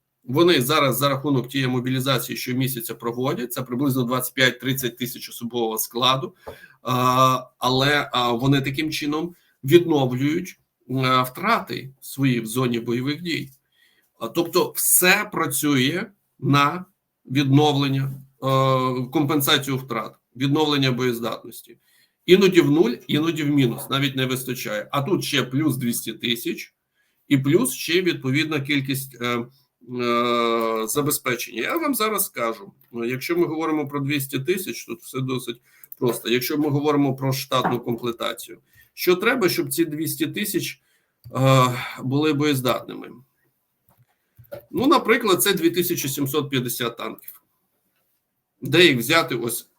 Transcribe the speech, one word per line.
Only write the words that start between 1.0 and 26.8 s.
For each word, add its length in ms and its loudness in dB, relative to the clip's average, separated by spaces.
рахунок 400 0
тієї 200 -2
мобілізації, 680 -2
що 180 -4
місяця 400 -2
проводять, 580 -4
це 100 -8
приблизно 400 0
двадцять 320 -2
п'ять-тридцять 640 0
тисяч 320 -8
особового 500 -4
складу, 560 -2
а, 640 2
але, 540 2
а, 200 0
вони 280 2
таким 300 -4
чином 440 -4
відновлюють, 960 2
а, 320 2
втрати 800 -4
свої 400 0
в 60 -8
зоні 340 -2
бойових 420 -4
дій. 280 -6
А, 80 -8
тобто 480 0
все 560 2
працює 760 0
на 460 2
відновлення, 720 4
е, 120 -6
компенсацію 640 2
втрат, 380 -6
відновлення 560 2
боєздатності. 880 -6
Іноді 340 6
в 100 6
нуль, 200 4
іноді 360 0
в 80 0
мінус, 400 2
навіть 260 0
не 100 0
вистачає. 640 -6
А 100 0
тут 220 0
ще 180 0
плюс 340 0
двісті 360 -4
тисяч 640 -6